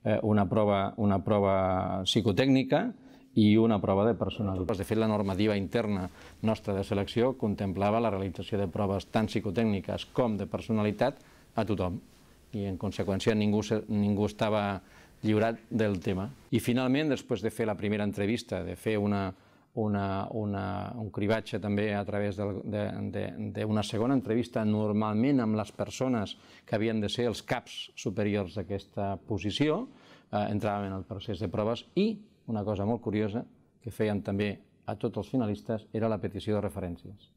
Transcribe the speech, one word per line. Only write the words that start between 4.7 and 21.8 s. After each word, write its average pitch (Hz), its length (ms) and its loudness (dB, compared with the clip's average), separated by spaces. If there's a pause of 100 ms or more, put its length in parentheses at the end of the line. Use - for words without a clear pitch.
De 98 60 -4
fet, 110 100 2
la 110 140 2
normativa 104 420 2
interna 101 540 0 (340)
nostra 110 320 0
de 98 80 0
selecció 110 560 0
contemplava 101 640 0
la 113 80 2
realització 98 480 -4
de 98 80 0
proves 98 480 -2
tant 107 160 2
psicotècniques 101 800 -2
com 120 300 0
de 101 100 -4
personalitat 107 680 0 (340)
a 107 160 0
tothom. 90 300 0 (580)
I, 101 80 -4
en 95 160 -6
conseqüència, 98 560 0
ningú 104 240 4
se, 107 220 0 (100)
ningú 104 320 2
estava 101 560 0 (400)
lliurat 110 480 2
del 107 320 2
tema. 101 300 -2 (180)
I, 113 140 2
finalment, 131 500 2
després 110 320 -4
de 107 80 0
fer 113 160 0
la 98 80 -2
primera 104 320 0
entrevista, 101 560 -2
de 90 80 -6
fer 110 240 -2
una, 101 300 2 (520)
una, 101 540 -2
una, 101 300 -4 (340)
un 110 160 -8
cribatge 107 480 0
també 104 320 0